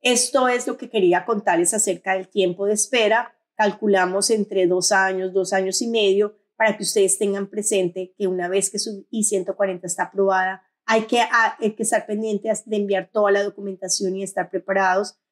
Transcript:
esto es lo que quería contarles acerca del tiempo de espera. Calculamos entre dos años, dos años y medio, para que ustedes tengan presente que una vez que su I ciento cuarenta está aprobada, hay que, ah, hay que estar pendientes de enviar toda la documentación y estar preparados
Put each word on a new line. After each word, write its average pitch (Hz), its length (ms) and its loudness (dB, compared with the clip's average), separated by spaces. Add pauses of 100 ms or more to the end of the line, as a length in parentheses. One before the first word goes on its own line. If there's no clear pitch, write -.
esto 247 460 2
es 247 180 0
lo 247 100 -6
que 254 140 -14
quería 175 340 2
contarles 180 480 0
acerca 196 400 -2
del 185 160 -4
tiempo 185 380 0
de 208 80 2
espera. 220 600 0 (200)
Calculamos 196 720 2
entre 202 380 2
dos 180 260 2
años, 190 400 0
dos 190 220 0
años 190 260 0
y 233 80 -4
medio, 208 480 2 (200)
para 220 200 2
que 214 60 -10
ustedes 190 360 2
tengan 202 300 -2
presente 190 720 -4
que 202 80 -2
una 180 220 -2
vez 190 200 0
que 202 120 -6
su 202 300 -8
I 220 120 -4
ciento 190 320 -2
cuarenta 190 320 -4
está 180 180 -4
aprobada, 190 600 0 (220)
hay 226 160 2
que, 240 180 0
ah, - 400 0
hay 214 160 -2
que 226 80 -4
estar 208 200 0
pendientes 214 640 -4
de 214 100 -2
enviar 196 360 -2
toda 208 180 2
la 202 140 2
documentación 190 720 -6
y 196 80 -6
estar 185 260 -6
preparados 196 680 -2 (120)